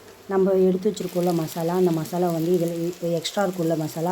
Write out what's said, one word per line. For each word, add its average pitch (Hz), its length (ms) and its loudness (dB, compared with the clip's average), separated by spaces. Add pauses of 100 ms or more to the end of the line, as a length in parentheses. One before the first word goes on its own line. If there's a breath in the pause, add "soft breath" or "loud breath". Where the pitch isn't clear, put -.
(320)
நம்ம 190 220 4 (140)
எடுத்து 185 220 2
வச்சுருக்கோம்ல 180 520 -2
மசாலா, 165 400 -2
அந்த 180 180 4
மசாலா 175 280 -2 (100)
வந்து 160 200 0
இதில் 170 180 0 (320)
எ-, 170 120 0
எக்ஸ்ட்ரா 196 260 -2
இருக்கும்ல 175 380 0
மசாலா, 160 280 -2